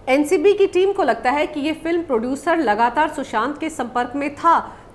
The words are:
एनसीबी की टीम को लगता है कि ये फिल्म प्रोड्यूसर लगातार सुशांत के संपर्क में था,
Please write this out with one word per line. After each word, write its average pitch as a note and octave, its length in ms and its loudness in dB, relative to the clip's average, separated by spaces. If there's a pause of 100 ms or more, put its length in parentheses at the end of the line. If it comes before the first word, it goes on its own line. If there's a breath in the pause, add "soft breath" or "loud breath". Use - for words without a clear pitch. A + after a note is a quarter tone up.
एनसीबी D4 460 4
की G4 140 4
टीम F#4+ 240 2
को F#4+ 100 -2
लगता A#3+ 280 0
है D4 160 0
कि - 140 -8
ये D#4 140 -2
फिल्म E4 280 -2
प्रोड्यूसर C4+ 560 -2
लगातार A#3+ 520 2
सुशांत C4 480 -4
के D#4+ 120 -6
संपर्क A#3+ 460 -4
में C#4+ 180 -4
था, E4 240 4 (360 loud breath)